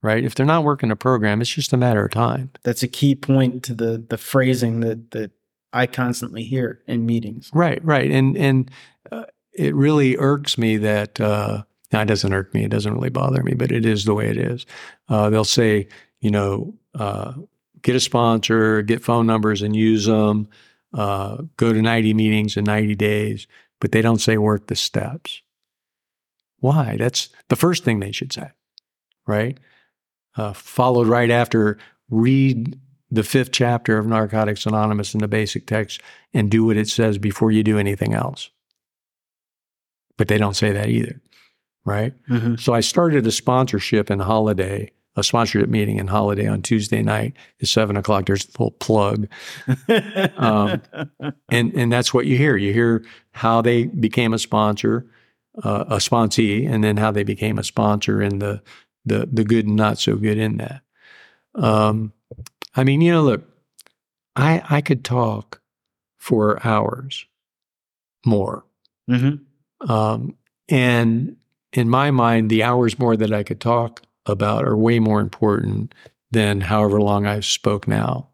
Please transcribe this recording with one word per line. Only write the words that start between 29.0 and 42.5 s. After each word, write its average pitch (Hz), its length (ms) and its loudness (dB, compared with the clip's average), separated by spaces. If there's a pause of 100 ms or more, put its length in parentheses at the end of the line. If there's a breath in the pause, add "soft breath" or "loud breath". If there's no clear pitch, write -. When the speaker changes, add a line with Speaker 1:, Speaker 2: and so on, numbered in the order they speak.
Speaker 1:
right? 110 320 -2 (800 soft breath)
Uh, 104 160 -6
followed 123 560 0
right 117 220 4
after, 113 460 2 (320 loud breath)
"Read 127 680 2 (320)
the 110 140 0
fifth 131 260 0
chapter 120 480 2
of 107 80 -2
Narcotics 107 580 0
Anonymous 107 480 0
in 110 80 -2
the 107 80 -2
basic 107 380 -2
text 107 340 -4 (320 loud breath)
and 107 200 2
do 113 120 4
what 113 120 4
it 107 120 0
says 110 300 0
before 107 320 0
you 110 140 4
do 107 140 2
anything 101 360 0
else." 123 360 -6 (1700)
But 107 120 0
they 107 80 4
don't 104 180 0
say 107 180 0
that 104 180 -2
either, 113 280 -2 (680 soft breath)
right? 104 260 -2 (160)
Speaker 2:
Mm-hmm. 120 280 0